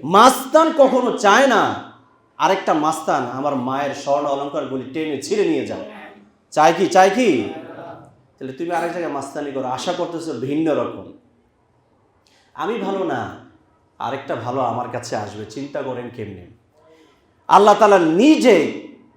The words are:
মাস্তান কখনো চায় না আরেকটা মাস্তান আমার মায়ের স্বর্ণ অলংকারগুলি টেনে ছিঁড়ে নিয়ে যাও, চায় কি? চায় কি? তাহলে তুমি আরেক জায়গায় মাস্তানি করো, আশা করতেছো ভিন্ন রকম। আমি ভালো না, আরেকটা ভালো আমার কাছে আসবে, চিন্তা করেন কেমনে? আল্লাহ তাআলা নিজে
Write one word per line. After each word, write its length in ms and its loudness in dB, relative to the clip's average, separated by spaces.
মাস্তান 760 6
কখনো 400 4
চায় 280 4
না 460 0
আরেকটা 360 0
মাস্তান 580 -2
আমার 240 -4
মায়ের 380 -4
স্বর্ণ 320 -2
অলংকারগুলি 680 -6
টেনে 300 -6
ছিঁড়ে 220 -2
নিয়ে 220 -2
যাও, 180 -10
চায় 280 4
কি? 80 2
চায় 240 4
কি? 440 0
তাহলে 140 -12
তুমি 180 -8
আরেক 220 -2
জায়গায় 200 -6
মাস্তানি 400 -8
করো, 160 -6
আশা 240 -4
করতেছো 400 -6
ভিন্ন 420 -2
রকম। 380 -6
আমি 240 -6
ভালো 260 -4
না, 320 -6
আরেকটা 380 -8
ভালো 240 -6
আমার 320 -4
কাছে 240 -8
আসবে, 340 -10
চিন্তা 320 -10
করেন 340 -10
কেমনে? 300 -14
আল্লাহ 260 8
তাআলা 240 6
নিজে 880 4